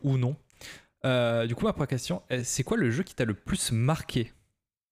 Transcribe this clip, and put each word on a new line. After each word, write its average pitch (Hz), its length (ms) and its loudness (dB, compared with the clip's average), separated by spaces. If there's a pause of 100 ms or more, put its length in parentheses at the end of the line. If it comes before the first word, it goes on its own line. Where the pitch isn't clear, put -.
ou 135 160 2
non. 127 180 0 (720)
Euh, 117 400 2
du 120 80 -2
coup, 196 100 -2
ma 220 80 2
première 143 160 -2
question, 143 420 -4
euh, 127 140 0
c'est - 200 -2
quoi 226 120 0
le 139 140 4
jeu 143 120 0
qui - 120 -10
t'a 127 100 -2
le 110 80 0
plus - 400 -4
marqué 123 640 0 (580)